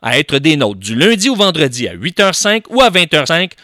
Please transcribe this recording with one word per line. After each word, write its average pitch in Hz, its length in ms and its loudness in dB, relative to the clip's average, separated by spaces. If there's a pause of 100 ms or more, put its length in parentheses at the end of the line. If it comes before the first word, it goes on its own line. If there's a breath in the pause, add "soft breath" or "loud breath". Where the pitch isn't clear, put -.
à 117 160 0
être 143 220 0
des 156 160 2
nôtres 104 240 -2
du 104 160 -8
lundi 208 340 2
au 254 60 0
vendredi 156 520 -2
à 87 60 -10
huit 139 260 -6
heures 190 140 2
cinq 208 360 -2
ou 254 120 2
à 240 80 4
vingt 175 240 0
heures 147 140 0
cinq 170 240 -2 (120)